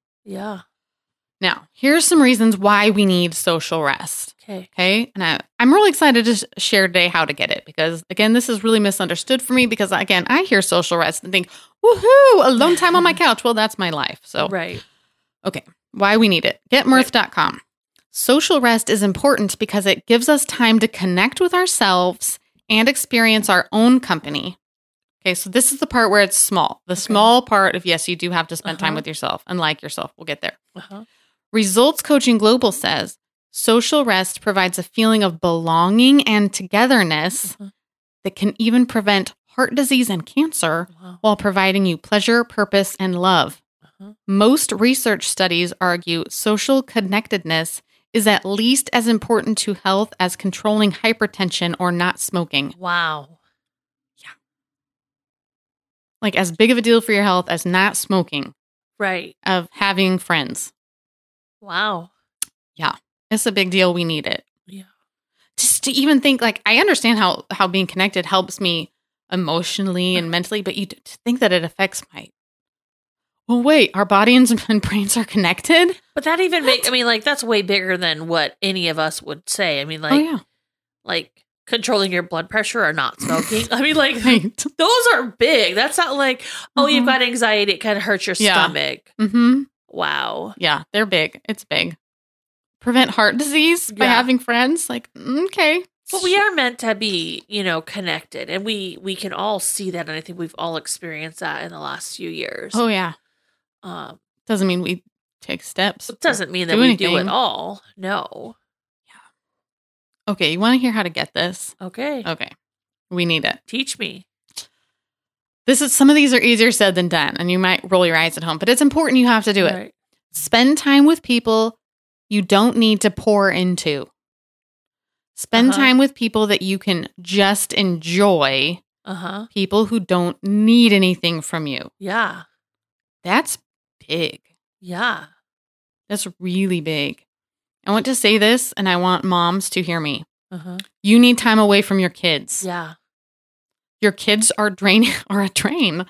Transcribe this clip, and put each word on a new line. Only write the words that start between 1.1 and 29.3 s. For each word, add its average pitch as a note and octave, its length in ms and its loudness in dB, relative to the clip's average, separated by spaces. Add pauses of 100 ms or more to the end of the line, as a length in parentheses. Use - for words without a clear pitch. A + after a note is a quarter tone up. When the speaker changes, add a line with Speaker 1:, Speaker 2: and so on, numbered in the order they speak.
Speaker 2:
Now, - 320 -2
here's D4 340 2
some D#4+ 160 4
reasons A3+ 360 4
why G3+ 320 4
we G3+ 160 2
need F3 300 0
social E3 480 -2
rest. - 580 -6
Speaker 1:
Okay. F#3 320 -14
Speaker 2:
Okay. G3 400 0
And G3 100 -6
I, D#3+ 160 0 (200)
I'm B3 120 6
really G4+ 180 6
excited C4 360 4
to A#3 100 2
sh-, - 80 -4 (140)
share F#3+ 300 2
today F3 220 2
how E3 160 0
to D3+ 80 -6
get - 180 -4
it, - 140 -4
because, D#3+ 440 -4
again, G#3+ 240 2
this A#3+ 160 2
is G#3+ 140 -4
really A3+ 160 2
misunderstood G3 640 -2
for - 120 -4
me B3+ 140 4
because, G#3 240 -2
again, F#3+ 380 0
I D4+ 140 2
hear G#3 200 2
social F3 340 0
rest D#3+ 260 -2
and F#3 80 -12
think, F#3 160 -2 (380)
"Woohoo, A#4+ 640 8
alone C4+ 280 4
time F4 200 2
on F4 80 4
my F4 100 4
Speaker 1:
<laughs> F4 120 0
Speaker 2:
couch." A#3+ 180 2
Well, A#3 100 2
that's G#3+ 240 -2
my F3+ 140 -2
life. - 320 -6
So, - 240 -4
Speaker 1:
Right. F3 360 -8 (640)
Speaker 2:
okay. G2 180 -8 (280)
Why G3+ 260 0
we A3 100 4
need F3 180 0
it. - 140 -4 (120)
Get C#4 160 2
mirth C4 240 2
dot A3+ 200 0
com. - 300 -4 (480)
Social D4 500 0
rest A#3 300 0
is G#3+ 140 0
important G3+ 560 0
because G#3 260 -4
it G3 220 0
gives A#3+ 220 2
us D4 140 2
time A3+ 360 2
to A3 80 2
connect F#3 520 -2
with F4+ 140 2
ourselves F#3+ 840 0 (280)
and A3 220 2
experience A3+ 580 0
our F#3 240 2
own A#3+ 280 4
company. F3 580 -6 (680)
Okay, F3+ 120 0
so F#3 160 -10
this B3+ 200 2
is C#4 80 -8
the D4+ 80 -2
part A3+ 220 2
where G#3 120 4
it's G3 160 0
small. - 500 -2
The F3+ 60 -6
Speaker 1:
Okay. F3+ 80 -6
Speaker 2:
small A3+ 420 4
part G3 320 2
of, F3+ 100 -8
yes, E3 220 -2
you F3+ 80 -4
do F3 160 -6
have E3 160 -2
to E3 80 -10
spend D#3+ 240 -8
time D#3+ 140 -2
Speaker 1:
Uh-huh. - 20 -4
Speaker 2:
with D#3 120 -8
yourself - 380 -8